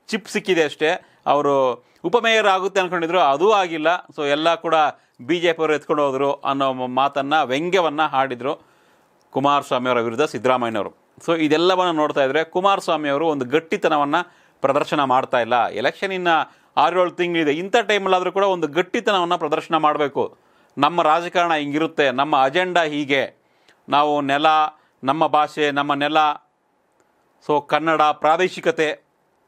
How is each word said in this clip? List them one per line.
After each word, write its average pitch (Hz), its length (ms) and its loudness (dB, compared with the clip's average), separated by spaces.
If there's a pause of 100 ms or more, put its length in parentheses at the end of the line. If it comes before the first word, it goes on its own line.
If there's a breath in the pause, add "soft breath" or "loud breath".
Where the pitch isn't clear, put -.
ಚಿಪ್ 214 200 -6
ಸಿಕ್ಕಿದೆ 180 360 0
ಅಷ್ಟೇ. 156 420 -2 (200 soft breath)
ಅವರು 139 580 0 (200 soft breath)
ಉಪಮೇಯರ್ 220 420 2
ಆಗುತ್ತೆ 190 340 0
ಅನ್ಕೊಂಡಿದ್ರು, 175 400 0
ಅದೂ 151 300 4
ಆಗಿಲ್ಲ. 170 560 0 (100)
So 143 140 -2
ಎಲ್ಲ 160 240 2
ಕೂಡ 165 200 -2 (460 soft breath)
ಬಿ 156 200 -4
ಜೆ 170 120 2
ಪಿ 165 100 -4
ಅವರು 151 120 0
ಎತ್ಕೊಂಡು 147 320 -2
ಹೋದ್ರು 135 260 0
ಅನ್ನೋ 135 400 -2
ಮ-, 127 140 -6
ಮಾತನ್ನ, 139 560 -2
ವ್ಯಂಗ್ಯವನ್ನ 156 600 -2
ಹಾಡಿದ್ರು 135 640 -4 (640 soft breath)
ಕುಮಾರಸ್ವಾಮಿ 135 580 0
ಅವರ 120 120 2
ವಿರುದ್ಧ 117 220 -2
ಸಿದ್ದರಾಮಯ್ಯನವರು. 117 760 -2 (260)
So 165 120 0
ಇದೆಲ್ಲವನ್ನ 170 580 0
ನೋಡ್ತಾ 147 280 0
ಇದ್ರೆ 143 200 0
ಕುಮಾರಸ್ವಾಮಿ 180 640 -2
ಅವರು 143 180 -2
ಒಂದು 143 180 -2
ಗಟ್ಟಿತನವನ್ನ 151 680 0 (460 soft breath)
ಪ್ರದರ್ಶನ 147 440 0
ಮಾಡ್ತಾ 131 360 0
ಇಲ್ಲ. 117 260 0
ಎಲೆಕ್ಷನ್ 131 460 -4
ಇನ್ನ 180 160 -4 (480 soft breath)
ಆರೇಳು 170 340 2
ತಿಂಗಳಿದೆ, 165 420 -2
ಇಂಥ 185 240 -2
ಟೈಮಲ್ಲಾದ್ರೂ 190 560 0
ಕೂಡ 196 120 0
ಒಂದು 180 220 0
ಗಟ್ಟಿತನವನ್ನ 175 720 -2
ಪ್ರದರ್ಶನ 156 400 -2
ಮಾಡ್ಬೇಕು. 147 640 0 (400 soft breath)
ನಮ್ಮ 165 240 2
ರಾಜಕಾರಣ 170 520 2
ಹಿಂಗಿರುತ್ತೆ, 147 560 0
ನಮ್ಮ 139 320 0
ಅಜೆಂಡಾ 175 400 0
ಹೀಗೆ, 143 640 -4 (440 soft breath)
ನಾವು 147 320 2
ನೆಲ, 143 260 0 (580 soft breath)
ನಮ್ಮ 151 220 0
ಭಾಷೆ, 147 440 0
ನಮ್ಮ 143 240 -2
ನೆಲ, 147 220 -2 (1300)
so 143 180 0
ಕನ್ನಡ 151 360 0
ಪ್ರಾದೇಶಿಕತೆ, 160 1000 0 (440)